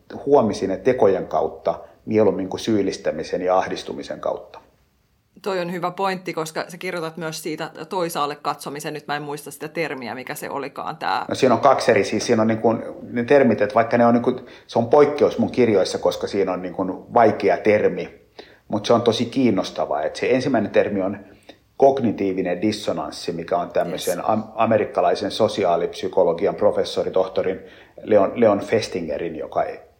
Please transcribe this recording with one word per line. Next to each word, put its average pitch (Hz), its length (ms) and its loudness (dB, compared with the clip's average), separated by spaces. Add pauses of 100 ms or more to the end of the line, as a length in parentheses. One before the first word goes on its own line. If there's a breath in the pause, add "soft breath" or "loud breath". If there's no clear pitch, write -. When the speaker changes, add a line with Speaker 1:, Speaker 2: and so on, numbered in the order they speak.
(260)
Speaker 1:
huomisin 113 440 2
ja 92 60 -2
tekojen 98 500 2
kautta 80 540 -4 (260 loud breath)
mieluummin 95 420 2
kuin - 120 -8
syyllistämisen 90 800 -2
ja 92 160 2
ahdistumisen 76 640 -6
kautta. - 400 -8 (800)
Speaker 2:
Toi 190 160 -4
on 175 140 -6
hyvä 175 180 -4
pointti, 185 420 -4
koska 160 360 -6
sä 170 100 -16
kirjoitat 175 380 -8
myös 160 260 -8
siitä 156 280 -8 (180)
toisaalle 165 480 -4
katsomisen. 147 580 -8
Nyt 147 120 -12
mä 147 100 -4
en 147 60 -6
muista 147 280 -10
sitä 151 180 -12
termiä, 139 460 -6
mikä 127 200 -10
se - 160 -10
olikaan 127 460 -8
tää. 95 320 -2
Speaker 1:
No - 60 -4
siinä 120 200 4
on 113 60 0
kaksi - 300 4
eri, 101 140 4
siis - 220 -4
siinä 113 160 2
on 113 60 2
niin 110 100 0
kuin 110 240 0 (280)
ne 120 140 -4
termit, 131 360 6
että - 140 0
vaikka 113 240 2
ne 120 80 6
on 117 80 6
niin 120 80 4
kuin, 127 180 0 (260 loud breath)
se - 120 -2
on 117 100 0
poikkeus 143 500 4
mun 107 120 2
kirjoissa, 107 480 2
koska - 280 -2
siinä 95 260 0
on 90 100 -4
niin 90 120 -10
kuin - 400 -6
vaikea 107 420 4
termi, 92 640 0 (480 loud breath)
mut 104 180 -4
se 127 60 4
on 113 100 4
tosi 113 240 2
kiinnostavaa. 90 760 0
Et 78 140 -4
se 98 140 -2
ensimmäinen 123 400 0
termi 101 320 0
on 101 160 -4 (580 loud breath)
kognitiivinen 95 880 2
dissonanssi, 87 680 -4
mikä 85 260 -2
on 87 120 -4
tämmöisen 85 480 -2
Speaker 2:
Yes. - 100 -4
Speaker 1:
am-, 107 260 -2
amerikkalaisen 104 760 0
sosiaalipsykologian 90 1200 0
professori, 95 560 0
tohtorin 92 500 -2 (420 loud breath)
Leon, 101 320 4
Leon 107 260 4
Festingerin, 82 760 -4
joka - 280 -4 (360)